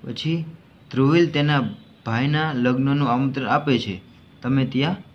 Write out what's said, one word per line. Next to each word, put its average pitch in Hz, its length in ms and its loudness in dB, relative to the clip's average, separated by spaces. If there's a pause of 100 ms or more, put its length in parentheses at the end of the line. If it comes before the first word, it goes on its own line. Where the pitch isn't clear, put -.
પછી 160 420 -4 (480)
ધ્રુવિલ 151 380 4
તેના 147 300 2 (460)
ભાઈના 143 460 0
લગ્નનું 131 600 0
આમંત્રણ 131 340 -2
આપે 139 320 2
છે, 98 220 -6 (420)
તમે 131 240 0
ત્યાં 147 300 -2 (180)